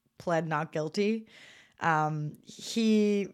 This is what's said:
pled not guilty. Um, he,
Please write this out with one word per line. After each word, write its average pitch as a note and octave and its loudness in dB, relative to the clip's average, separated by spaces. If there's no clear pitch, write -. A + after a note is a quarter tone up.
pled E3 -2
not D#3 -4
guilty. G3+ -2
Um, D#3 0
he, G#3 2